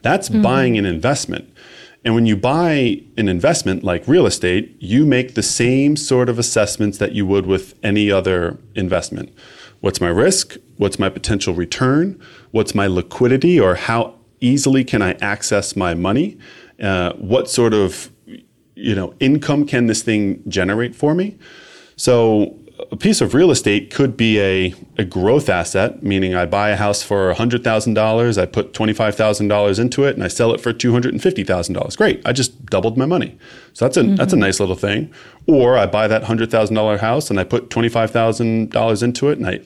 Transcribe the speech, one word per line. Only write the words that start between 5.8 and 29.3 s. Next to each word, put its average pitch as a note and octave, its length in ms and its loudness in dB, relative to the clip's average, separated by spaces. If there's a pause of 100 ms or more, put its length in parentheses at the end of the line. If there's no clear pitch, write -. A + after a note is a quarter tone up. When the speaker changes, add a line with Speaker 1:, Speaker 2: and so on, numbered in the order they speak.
Speaker 1:
sort B2+ 320 0
of A#2 100 -2
assessments G#2 600 -2
that G2+ 140 -2
you G2+ 140 -2
would G2 200 0
with F#2+ 360 -2
any G#2 280 0
other F#2 460 0 (180)
investment. F2+ 560 -6 (500)
What's G2 200 -4
my - 80 0
risk? B2 480 0 (200)
What's G2 220 -2
my G2 100 0
potential G2 460 -4
return? C3 680 -2 (320)
What's A2 220 0
my G2+ 120 2
liquidity, B2+ 760 2
or F#2 140 4
how A#2 400 -4 (260)
easily C3+ 440 2
can A2+ 180 0
I F#2 120 0
access G2+ 640 -4
my F2+ 180 -2
money? F#2+ 440 -2 (420)
Uh, F#2 340 -2
what G#2+ 360 -2
sort A2+ 240 2
of, G2 360 -2 (680)
you A2 180 -4
know, F#2+ 240 -4
income D3 480 0
can A#2+ 200 0
this G#2+ 160 0
thing G#2 460 -2
generate G2+ 460 -2
for D3 200 0
me? G3 220 -4 (600)
So A2+ 600 2 (340)
a - 60 -10
piece - 240 0
of - 140 0
real E3+ 160 6
estate G#2 420 0
could C3 240 0
be A2 240 2
a, F#2+ 340 0 (220)
a G#2+ 80 -2
growth G#2 440 0
asset, F#2+ 540 -2
meaning F#2+ 320 0
I F2 120 0
buy G2+ 240 0
a G2+ 60 0
house G#2 260 -2
for G2 280 0
a F2 40 0
hundred A#2+ 300 -2
thousand A2 300 0
dollars, A2 440 2
I F2+ 80 0
put - 260 -4
twenty-five G#2+ 420 0
thousand G#2+ 340 0